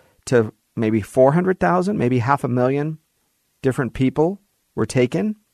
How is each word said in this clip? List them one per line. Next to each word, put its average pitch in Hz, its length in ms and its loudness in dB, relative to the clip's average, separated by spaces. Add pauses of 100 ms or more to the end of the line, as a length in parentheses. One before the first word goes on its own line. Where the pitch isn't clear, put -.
(260)
to 117 280 2 (220)
maybe 110 260 0
four 131 300 4
hundred 180 280 0
thousand, 180 380 0
maybe 123 220 0
half 135 240 0
a 139 60 -2
million 139 500 -2 (640)
different 131 300 -2
people 151 460 0 (360)
were 117 100 -2
taken. 165 520 -2 (160)